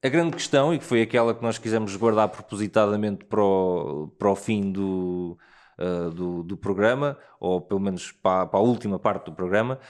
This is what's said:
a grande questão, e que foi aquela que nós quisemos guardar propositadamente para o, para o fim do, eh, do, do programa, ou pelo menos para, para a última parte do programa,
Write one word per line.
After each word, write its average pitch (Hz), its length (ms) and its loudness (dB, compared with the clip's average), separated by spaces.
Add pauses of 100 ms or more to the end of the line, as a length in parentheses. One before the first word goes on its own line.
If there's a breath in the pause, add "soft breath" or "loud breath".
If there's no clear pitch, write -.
a 131 40 2
grande 165 240 2
questão, 147 420 2
e 147 60 -2
que - 40 -18
foi 117 160 2
aquela 117 320 2
que 117 100 -6
nós 113 160 -2
quisemos 110 360 -2
guardar 107 340 4
propositadamente 104 960 -2
para - 180 -2
o, 90 680 0 (100)
para 101 140 2
o - 20 4
fim 101 380 -2
do, 90 680 -4 (400 soft breath)
eh, 87 320 -4
do, 87 320 -6
do 87 140 -8
programa, 117 600 0 (220 loud breath)
ou 90 220 -2
pelo 98 200 -4
menos 92 300 -4
para, 92 360 0
para 98 120 0
a 101 40 4
última 110 360 0
parte 98 280 -2
do 85 60 -14
programa, 107 460 0 (120)